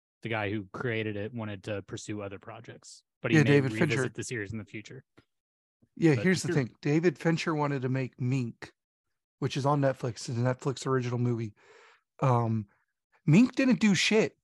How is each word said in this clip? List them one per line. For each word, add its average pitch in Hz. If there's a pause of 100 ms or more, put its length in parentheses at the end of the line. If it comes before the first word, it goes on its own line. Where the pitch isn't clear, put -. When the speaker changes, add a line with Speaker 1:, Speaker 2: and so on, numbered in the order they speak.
(220)
Speaker 1:
the 113
guy 107
who 104
created 110
it 104
wanted 107
to 101
pursue 104
other 98
projects, - (180)
but 123
he 160
Speaker 2:
Yeah, 156
Speaker 1:
may 127
Speaker 2:
David 135
Speaker 1:
revisit 113
Speaker 2:
Fincher. 131
Speaker 1:
the 117
series 104
in 110
the 104
future. 120 (920)
Speaker 2:
Yeah, 156
Speaker 1:
But 110
Speaker 2:
here's 175
the -
Speaker 1:
sure. 175
Speaker 2:
thing. 131 (100)
David 160
Fincher 165
wanted 143
to 127
make 131
Mink, 123 (680)
which 139
is 127
on 143
Netflix. 131
It's -
a -
Netflix 127
original 123
movie. 117 (680)
Um, 113 (600)
Mink 214
didn't 254
do 208
shit. 208